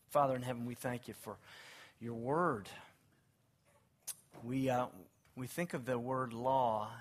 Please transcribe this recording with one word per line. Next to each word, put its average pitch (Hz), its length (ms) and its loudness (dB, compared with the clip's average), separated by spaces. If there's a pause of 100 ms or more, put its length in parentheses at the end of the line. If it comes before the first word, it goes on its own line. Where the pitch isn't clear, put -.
(100)
Father 135 260 6
in 123 60 -4
heaven, 120 240 -2
we 120 80 -4
thank 123 340 -4
you 107 60 -8
for 104 220 -10 (640)
your 117 140 -6
word. 127 540 0 (1800)
We, 131 260 2
uh, 123 160 4 (500)
we 127 100 -4
think - 280 -2
of 127 100 -4
the 127 140 2
word 127 340 0
law 117 580 4 (100)